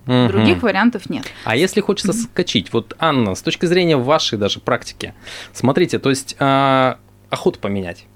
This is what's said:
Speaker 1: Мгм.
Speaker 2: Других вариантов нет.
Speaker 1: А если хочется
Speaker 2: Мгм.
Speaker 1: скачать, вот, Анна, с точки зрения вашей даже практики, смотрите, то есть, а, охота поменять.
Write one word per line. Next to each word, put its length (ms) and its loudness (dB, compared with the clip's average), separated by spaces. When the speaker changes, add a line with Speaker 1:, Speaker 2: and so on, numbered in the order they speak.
Speaker 1:
Мгм. 240 4
Speaker 2:
Других 340 4
вариантов 460 0
нет. 160 -6
Speaker 1:
А 140 0
если 240 2
хочется 320 -2
Speaker 2:
Мгм. 80 -2
Speaker 1:
скачать, 520 -4
вот, 260 -4
Анна, 360 0
с 60 -8
точки 240 -4
зрения 320 2
вашей 400 0
даже 240 -2
практики, 520 -6
смотрите, 460 0
то 100 0
есть, 300 -4
а, 580 2
охота 300 -2
поменять. 460 -6